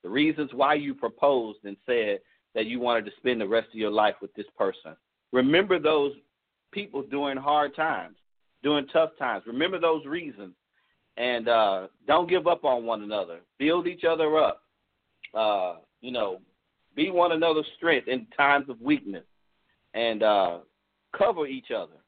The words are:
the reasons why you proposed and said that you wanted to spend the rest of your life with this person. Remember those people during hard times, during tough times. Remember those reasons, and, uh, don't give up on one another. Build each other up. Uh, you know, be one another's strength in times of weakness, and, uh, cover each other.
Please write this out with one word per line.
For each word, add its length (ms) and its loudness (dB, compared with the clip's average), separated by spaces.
the 60 -10
reasons 440 0
why 200 2
you 200 -2
proposed 680 0
and 220 -12
said 340 0
that 100 0
you 140 -6
wanted 260 0
to 120 -12
spend 220 -2
the 80 -4
rest 220 0
of 60 -20
your 160 -2
life 300 2
with 120 -14
this 140 -12
person. 380 -4
Remember 480 2
those 340 2
people 320 -8
during 340 -4
hard 380 0
times, 400 -4
during 240 0
tough 320 2
times. 260 -4
Remember 340 -2
those 260 0
reasons, 480 -10
and, 300 -2
uh, 400 2
don't 220 2
give 180 2
up 160 2
on 220 0
one 180 -4
another. 360 -6
Build 280 0
each 180 -6
other 320 2
up. 260 0
Uh, 420 0
you 100 -12
know, 280 -4
be 160 0
one 200 4
another's 440 2
strength 320 0
in 180 -4
times 320 2
of 120 -14
weakness, 440 -4
and, 300 -2
uh, 360 4
cover 300 2
each 260 -10
other. 220 -6